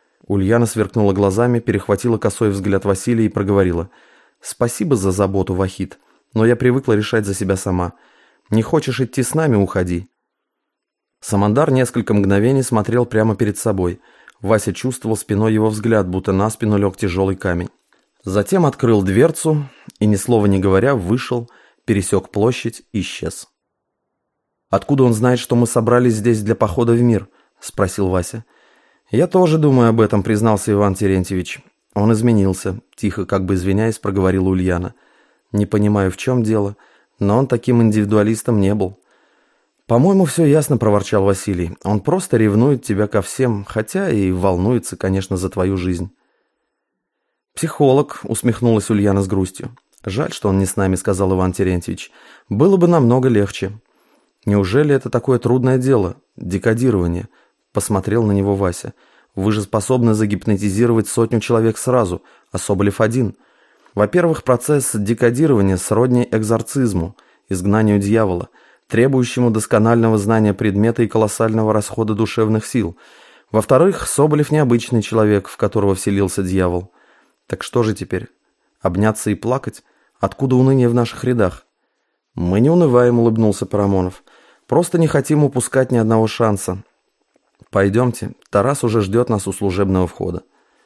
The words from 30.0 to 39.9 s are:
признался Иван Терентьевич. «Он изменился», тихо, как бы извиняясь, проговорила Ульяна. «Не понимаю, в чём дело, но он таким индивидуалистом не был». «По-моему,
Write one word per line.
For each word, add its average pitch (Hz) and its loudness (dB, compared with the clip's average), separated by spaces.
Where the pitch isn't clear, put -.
признался 107 0
Иван 101 2
Терентьевич. 92 -2
«Он 107 2
изменился», 104 0
тихо, 98 -4
как 95 -2
бы 92 0
извиняясь, 98 -2
проговорила 95 0
Ульяна. 90 -2
«Не 104 0
понимаю, 104 0
в 90 -6
чём 127 -2
дело, 107 -2
но 101 2
он 135 2
таким 120 0
индивидуалистом 107 2
не 95 2
был». 98 -4
«По-моему, 180 4